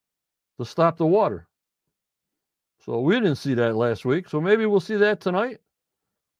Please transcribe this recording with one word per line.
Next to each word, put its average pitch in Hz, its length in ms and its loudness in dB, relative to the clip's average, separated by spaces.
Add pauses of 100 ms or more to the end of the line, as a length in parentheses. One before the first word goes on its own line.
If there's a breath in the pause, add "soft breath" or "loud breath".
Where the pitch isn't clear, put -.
(580)
to 123 60 -8
stop 165 320 0
the 165 100 0
water. 156 420 0 (1400)
So 120 160 -4
we 151 140 2
didn't 202 220 2
see 139 180 -4
that 117 220 2
last 117 280 0
week, 156 240 -2
so 151 120 -4
maybe 214 260 2
we'll 202 140 2
see 214 160 -6
that 208 240 2
tonight. 208 400 -4 (800)